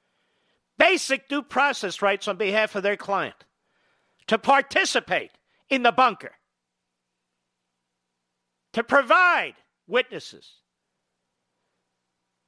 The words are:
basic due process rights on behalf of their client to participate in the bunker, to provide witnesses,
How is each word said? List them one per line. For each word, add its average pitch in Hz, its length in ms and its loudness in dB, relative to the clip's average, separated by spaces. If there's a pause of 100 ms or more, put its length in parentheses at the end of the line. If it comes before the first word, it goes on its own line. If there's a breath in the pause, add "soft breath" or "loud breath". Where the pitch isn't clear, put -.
(800)
basic 311 500 0
due 285 140 -4
process 247 600 -4
rights 196 240 -2
on 202 100 -6
behalf 208 380 -2
of 202 80 -4
their 202 140 -2
client 180 480 -8 (800)
to 220 120 0
participate 269 920 0 (380)
in 269 140 -2
the 233 100 4
bunker, 240 400 0 (2500)
to 226 100 -2
provide 277 720 2 (320)
witnesses, - 640 -6 (2000)